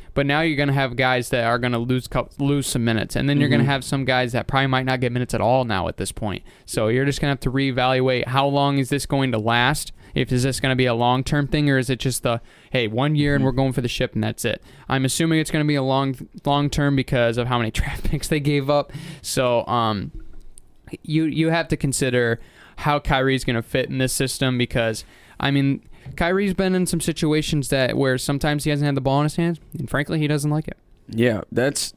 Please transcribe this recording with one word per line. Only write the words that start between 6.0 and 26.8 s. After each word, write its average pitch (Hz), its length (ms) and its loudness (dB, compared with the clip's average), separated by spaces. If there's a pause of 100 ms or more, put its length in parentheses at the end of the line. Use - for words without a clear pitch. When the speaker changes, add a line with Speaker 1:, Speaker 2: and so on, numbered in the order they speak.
Speaker 1:
point. - 300 -6 (240)
So 110 220 -2
you're 127 180 2
just 139 120 -2
gonna 147 120 0
have 139 100 -2
to 131 100 -2
reevaluate 127 760 2
how 135 200 2
long 139 300 2
is 135 140 2
this 143 160 0
going 135 260 0
to 113 60 0
last? 120 540 2 (220)
If, 131 160 0
is 123 120 2
this 131 180 0
gonna 131 160 0
be 127 80 4
a 123 100 2
long-term 131 540 0
thing, 147 220 2
or 135 80 4
is 127 100 -2
it 131 100 -2
just - 260 -4
the, 117 180 -2 (300)
"Hey, 120 160 0
one 135 280 0
year 143 200 2
and 139 40 2
Speaker 2:
Mm-hmm. 131 60 2
Speaker 1:
we're 135 60 2
going 131 200 0
for 127 80 -4
the 127 80 -2
ship - 260 -2
and 110 80 -2
that's 113 220 -4
it"? - 180 -4 (240)
I'm 131 200 0
assuming 160 320 0
it's 156 120 -2
gonna 151 140 0
be 151 120 2
a 139 60 0
long, 135 320 0 (300)
long-term 143 500 2
because 120 440 2
of 120 80 0
how 123 100 0
many 117 140 0
<laughs> - 0 -
draft - 340 -4
picks - 240 0
they 156 120 0
gave 143 280 0
up. 147 240 0 (300)
So, 123 440 0
um, 113 460 -2 (880)
you, 160 220 0
you 156 260 0
have 165 180 0
to 151 80 0
consider 123 640 0 (360)
how 147 220 0
Kyrie's 135 460 0
gonna 120 160 0
fit 127 300 -2
in 135 80 -4
this 131 140 2
system 131 440 -2
because, 120 480 -2 (340)
I - 120 0
mean, 139 320 2 (340)
Kyrie's 185 380 0
been 185 200 0
in 185 120 0